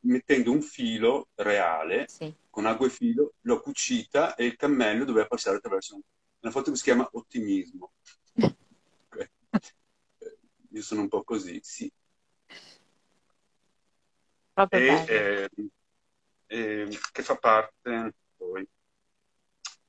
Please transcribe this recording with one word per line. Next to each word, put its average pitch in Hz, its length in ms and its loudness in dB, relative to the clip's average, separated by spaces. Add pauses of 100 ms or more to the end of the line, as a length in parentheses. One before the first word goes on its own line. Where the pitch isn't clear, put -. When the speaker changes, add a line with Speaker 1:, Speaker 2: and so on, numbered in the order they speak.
Speaker 1:
mettendo 123 500 2
un 147 120 2
filo 117 720 0
reale, 92 720 0
Speaker 2:
Sì. 156 240 -12 (160)
Speaker 1:
con 107 160 -6
acqua 117 220 2
e 123 40 2
filo, 123 520 0
l'ho 226 180 0
cucita - 720 0
e 120 120 0
il 117 100 -2
cammello 123 480 2
doveva 110 220 2
passare 104 320 -2
attraverso 98 380 -6
un, 101 40 -16 (400)
una 113 120 -6
foto 135 180 -2
che 135 80 -2
si - 60 -8
chiama 123 280 4
Ottimismo. 104 800 -4 (420)
Speaker 2:
<laughs> - 220 2 (1600)
Speaker 1:
Eh, - 180 -18 (320)
io 107 120 -12
sono 107 200 -4
un 98 60 -2
po' 101 160 -2
così, 92 380 -6
sì. - 280 -12 (2500)
Speaker 2:
Proprio 196 280 4
Speaker 1:
E, 131 60 6 (200)
Speaker 2:
bello. 101 500 0
Speaker 1:
ehm, 104 120 -8 (760)
ehm, 107 440 -4 (220)
che - 100 -8
fa 127 140 -2
parte 113 760 2 (220)
poi 92 300 -8 (1200)